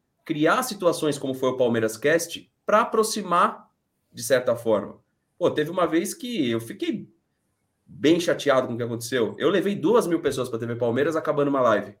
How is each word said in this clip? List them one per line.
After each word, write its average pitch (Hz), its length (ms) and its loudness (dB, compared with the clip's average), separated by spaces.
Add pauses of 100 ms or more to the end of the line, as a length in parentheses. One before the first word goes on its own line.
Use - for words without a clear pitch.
(260)
criar 165 380 2
situações 160 540 0
como 131 160 -6
foi 131 160 0
o 123 80 -4
Palmeiras 117 400 2
Cast - 540 -2 (140)
pra 214 160 4
aproximar, 214 920 0 (400)
de 120 100 -14
certa 120 340 2
forma. 107 440 -2 (400)
Pô, 165 100 2
teve 151 220 -2
uma 175 160 0
vez 175 260 0
que 214 380 -2
eu 117 80 0
fiquei 226 500 -8 (760)
bem 160 340 2
chateado 135 480 2
com 120 60 -6
o 117 40 -6
que 120 60 -4
aconteceu. 117 560 -2
Eu 143 100 2
levei 196 260 0
duas 180 300 2
mil 170 160 -2
pessoas 127 280 -2
pra 113 100 -6
T 120 60 -6
V 120 100 -4
Palmeiras 123 400 0
acabando 143 320 0
uma 139 140 0
live. 104 400 2